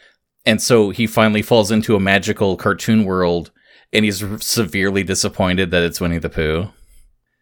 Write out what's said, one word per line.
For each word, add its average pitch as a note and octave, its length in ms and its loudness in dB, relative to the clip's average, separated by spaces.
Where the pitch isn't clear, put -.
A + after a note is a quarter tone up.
And A2 160 0
so G#2+ 300 2
he A2+ 160 -2
finally G#2+ 340 2
falls G#2+ 300 2
into A2 240 0
a G2 40 2
magical G2 560 0
cartoon G#2+ 500 0
world, F2+ 460 -2
and G#2+ 140 2
he's G2 160 -2
r-, G2+ 180 -8
severely G2 600 -2
disappointed F#2 720 -2
that F2 120 2
it's E2 160 -4
Winnie E2+ 200 -2
the D#2+ 100 -6
Pooh. D#2+ 400 -2